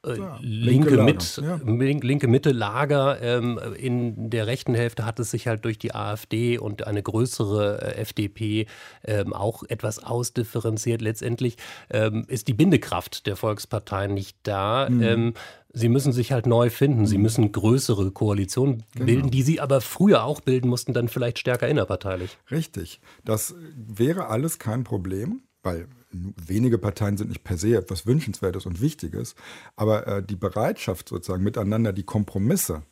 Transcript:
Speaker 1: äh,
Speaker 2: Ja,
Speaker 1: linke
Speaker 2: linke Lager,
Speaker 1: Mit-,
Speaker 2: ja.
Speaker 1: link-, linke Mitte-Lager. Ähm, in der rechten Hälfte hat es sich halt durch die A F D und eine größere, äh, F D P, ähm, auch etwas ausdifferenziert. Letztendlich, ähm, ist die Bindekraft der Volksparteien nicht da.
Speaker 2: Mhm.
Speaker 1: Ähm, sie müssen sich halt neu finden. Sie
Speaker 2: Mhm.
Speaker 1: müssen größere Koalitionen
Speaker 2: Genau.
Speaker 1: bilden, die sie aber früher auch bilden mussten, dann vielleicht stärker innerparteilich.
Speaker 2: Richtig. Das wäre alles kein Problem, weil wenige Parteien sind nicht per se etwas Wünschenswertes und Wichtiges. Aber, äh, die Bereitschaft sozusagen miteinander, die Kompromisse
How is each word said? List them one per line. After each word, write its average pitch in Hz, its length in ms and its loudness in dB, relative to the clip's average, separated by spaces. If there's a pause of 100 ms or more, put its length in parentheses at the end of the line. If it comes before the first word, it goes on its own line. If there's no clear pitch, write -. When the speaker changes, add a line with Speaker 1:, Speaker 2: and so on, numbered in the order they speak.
Speaker 1:
äh, 123 100 -4
Speaker 2:
Ja, 175 240 -10
Speaker 1:
linke 127 500 4
Speaker 2:
linke - 0 -
Lager, 113 140 8
Speaker 1:
Mit-, - 380 2
Speaker 2:
ja. 160 240 -4
Speaker 1:
link-, 131 380 2
linke 135 240 2
Mitte-Lager. 135 920 2
Ähm, 120 380 0 (180)
in 117 540 -2
der 110 160 0
rechten 127 280 -2
Hälfte 117 300 0
hat 117 140 -4
es 117 120 -4
sich 117 160 -4
halt 113 200 -2
durch 110 120 -2
die - 160 -8
A 104 200 -4
F - 120 -10
D 120 300 0
und 107 300 -6
eine 104 160 -2
größere, 104 800 0
äh, - 180 -6
F - 140 -8
D 104 140 -2
P, 107 380 -2 (380)
ähm, 101 300 -2
auch 107 340 -4
etwas 110 340 -6
ausdifferenziert. 117 1000 -2
Letztendlich, 117 560 -4 (320)
ähm, 110 380 0
ist - 200 -4
die 120 60 2
Bindekraft 139 720 2
der 101 100 -2
Volksparteien 101 760 -4
nicht - 300 -8
da. 107 440 0
Speaker 2:
Mhm. 123 140 4
Speaker 1:
Ähm, 117 320 2 (420)
sie 117 120 2
müssen 135 240 4
sich 120 180 0
halt 123 160 0
neu 117 240 6
finden. 123 360 4
Sie 107 100 4
Speaker 2:
Mhm. 101 80 6
Speaker 1:
müssen 113 260 4
größere 107 600 2
Koalitionen 110 720 0 (100)
Speaker 2:
Genau. 123 120 -2
Speaker 1:
bilden, 131 240 4
die 131 120 2
sie 156 160 4
aber 135 220 2
früher 170 420 4
auch 139 180 -4
bilden 127 280 2
mussten, 120 240 0
dann 117 160 0
vielleicht 120 320 -2
stärker 123 260 0
innerparteilich. 95 680 -2 (140)
Speaker 2:
Richtig. 127 500 -6 (240)
Das 110 320 -2 (180)
wäre 120 540 0
alles 120 320 -2
kein 117 240 -2
Problem, 104 560 -4 (240)
weil 87 240 -4 (240)
wenige 95 680 0
Parteien 101 380 -2
sind 104 140 -6
nicht 127 120 -10
per 92 140 -4
se 110 200 2
etwas - 300 -4
Wünschenswertes 101 600 -2
und 87 140 -6
Wichtiges. - 540 -4 (400)
Aber, 107 320 2
äh, 101 160 -2
die 98 140 -6
Bereitschaft 104 720 -2
sozusagen 92 340 -4
miteinander, 107 500 0
die 95 120 -6
Kompromisse 104 880 -2